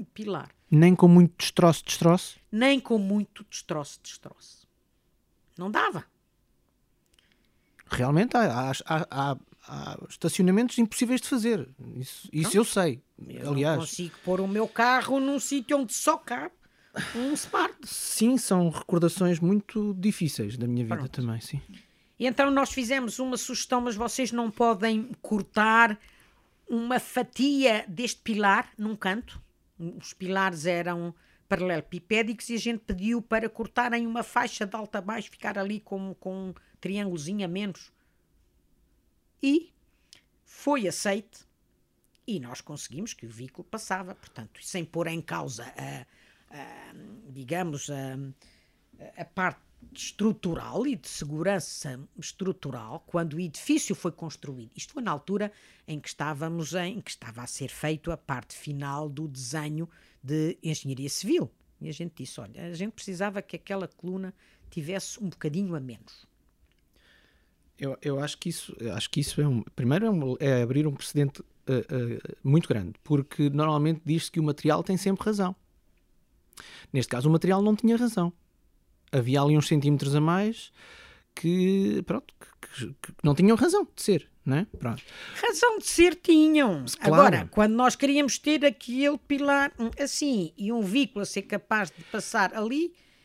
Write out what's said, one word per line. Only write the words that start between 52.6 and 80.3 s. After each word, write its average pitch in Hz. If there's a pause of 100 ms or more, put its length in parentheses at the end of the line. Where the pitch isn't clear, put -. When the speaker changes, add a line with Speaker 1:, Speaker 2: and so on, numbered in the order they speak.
Speaker 1:
quando 165
o 165
edifício 185
foi -
construído. 135
Isto -
foi 285
na 196
altura 202 (340)
em 151
que -
estávamos 156
em, 185
que -
estava 117
a 123
ser -
feito 156
a 165
parte -
final 143
do 147
desenho 151 (320)
de 156
engenharia 139
civil. 214 (320)
E 151
a 156
gente 170
disse, -
"Olha, 110
a 175
gente 190
precisava 196
que -
aquela 196
coluna 185 (340)
tivesse 175
um 190
bocadinho 170
a 147
menos." - (1500)
Speaker 2:
Eu, 139
eu 139
acho 147
que -
isso, -
eu 113
acho 107
que -
isso -
é 147
um, 123 (140)
primeiro 147
é 220
um, 139
é 131
abrir 139
um 143
precedente, 143 (280)
eh, 127
eh, 120
muito 147
grande, 98 (100)
porque 143
normalmente 151
diz-se 156
que 170
o -
material 151
tem 190
sempre 190
razão. 202 (1400)
Neste 127
caso, 127
o 160
material 180
não 214
tinha 226
razão. 226 (800)
Havia 135
ali 147
uns 147
centímetros 143
a 151
mais 190 (640)